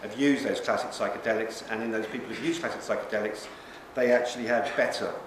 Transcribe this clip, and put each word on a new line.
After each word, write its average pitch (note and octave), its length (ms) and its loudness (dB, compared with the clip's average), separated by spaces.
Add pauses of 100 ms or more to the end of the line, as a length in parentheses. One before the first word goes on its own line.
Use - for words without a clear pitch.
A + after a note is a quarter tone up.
have G#2+ 140 -8
used C#3 260 6
those G2 140 2
classic - 320 0
psychedelics, A2 760 0
and A2 120 -2
in A2+ 100 -2
those A2 160 0
people - 200 -6
who've A2+ 180 -6
used E3 160 0
classic - 200 -4
psychedelics, G#2+ 680 -2 (480)
they B2 160 4
actually A#2+ 340 2
have A2+ 320 2
better - 360 0 (140)